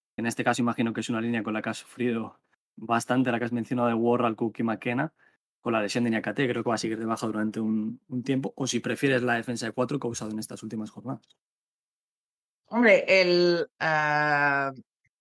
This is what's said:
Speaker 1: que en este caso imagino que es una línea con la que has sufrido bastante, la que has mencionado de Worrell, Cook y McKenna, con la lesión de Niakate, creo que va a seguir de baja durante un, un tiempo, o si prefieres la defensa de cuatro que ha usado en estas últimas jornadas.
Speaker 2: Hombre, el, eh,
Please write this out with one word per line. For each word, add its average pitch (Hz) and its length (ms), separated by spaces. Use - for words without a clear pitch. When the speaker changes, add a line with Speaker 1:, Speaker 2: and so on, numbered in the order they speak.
Speaker 1:
que - 60
en 117 60
este 117 180
caso 123 160
imagino 117 320
que 110 80
es - 80
una 117 100
línea 117 240
con 110 100
la 107 80
que 113 100
has - 80
sufrido 117 600
bastante, 120 560
la 113 60
que 120 60
has 117 60
mencionado 120 380
de 117 60
Worrell, 117 420
Cook 113 220
y 120 40
McKenna, 120 500
con 117 140
la 113 80
lesión 120 240
de 117 60
Niakate, 110 360
creo 120 160
que 123 60
va 117 60
a - 20
seguir 110 200
de 113 80
baja 113 220
durante 107 320
un, 110 480
un 127 160
tiempo, 135 320
o 135 100
si 117 140
prefieres 131 440
la 120 120
defensa 117 300
de 110 80
cuatro 131 260
que - 80
ha 117 40
usado 110 200
en 107 80
estas - 240
últimas 110 260
jornadas. 117 380
Speaker 2:
Hombre, 220 380
el, 175 600
eh, 147 960